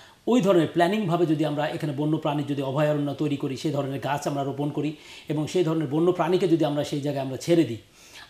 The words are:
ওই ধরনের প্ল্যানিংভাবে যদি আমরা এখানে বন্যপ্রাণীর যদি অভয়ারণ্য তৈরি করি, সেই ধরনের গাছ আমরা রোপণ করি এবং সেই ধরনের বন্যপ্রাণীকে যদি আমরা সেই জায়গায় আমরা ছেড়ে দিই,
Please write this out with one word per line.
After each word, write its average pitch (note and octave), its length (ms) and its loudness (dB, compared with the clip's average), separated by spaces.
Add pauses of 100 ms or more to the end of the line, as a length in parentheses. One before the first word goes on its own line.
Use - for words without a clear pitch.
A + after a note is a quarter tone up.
(280)
ওই A3+ 140 4
ধরনের F3 260 4
প্ল্যানিংভাবে F3 580 2
যদি D#3 200 2
আমরা D3 220 -2
এখানে D#3 300 -4
বন্যপ্রাণীর D3+ 500 0
যদি C#3+ 140 -2
অভয়ারণ্য C#3+ 520 0
তৈরি C#3 240 -2
করি, C3+ 200 -4
সেই D#3 140 -4
ধরনের C#3 280 -4
গাছ C#3 280 -4
আমরা C#3 160 -2
রোপণ C#3+ 260 -4
করি D3+ 260 -4 (340)
এবং D3+ 180 -2
সেই F#3 160 2
ধরনের D#3+ 240 0
বন্যপ্রাণীকে E3+ 600 2
যদি D#3+ 180 4
আমরা D3 180 0
সেই - 180 -4
জায়গায় C3+ 240 -2
আমরা C3 120 -6
ছেড়ে E3 260 4
দিই, A#2 140 -4 (520)